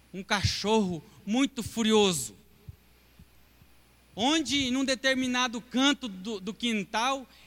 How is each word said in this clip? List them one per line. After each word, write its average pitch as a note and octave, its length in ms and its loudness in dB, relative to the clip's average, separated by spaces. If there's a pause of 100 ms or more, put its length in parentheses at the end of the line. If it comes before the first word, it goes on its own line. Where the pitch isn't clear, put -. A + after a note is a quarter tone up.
(140)
um F#3+ 100 -10
cachorro G3 800 0 (220)
muito A#3+ 380 0
furioso, G3+ 720 2 (1800)
onde, C4+ 540 0
num C4+ 160 0
determinado B3+ 760 -2
canto C4 460 0
do, F#3+ 320 -8
do F#3+ 140 -8
quintal, A#3 760 -4 (200)